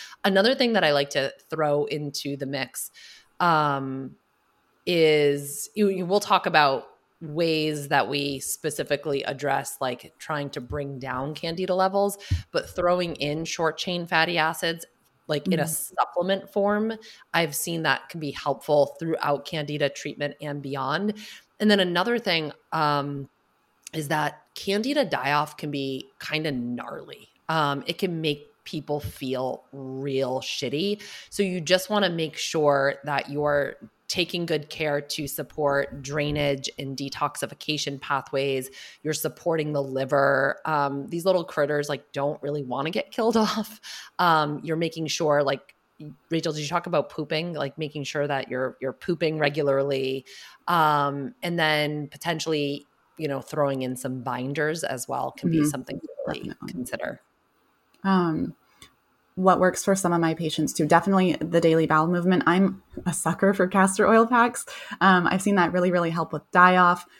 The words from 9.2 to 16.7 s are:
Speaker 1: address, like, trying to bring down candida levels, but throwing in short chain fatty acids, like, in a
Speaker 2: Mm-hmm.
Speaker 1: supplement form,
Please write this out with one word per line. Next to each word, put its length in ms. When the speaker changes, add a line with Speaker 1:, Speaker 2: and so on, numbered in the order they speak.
Speaker 1:
address, 560
like, 380
trying 320
to 100
bring 380
down 360
candida 400
levels, 420
but 180
throwing 480
in 280
short 320
chain 300
fatty 320
acids, 480
like, 200
in 120
a 40
Speaker 2:
Mm-hmm. 80
Speaker 1:
supplement 520
form, 440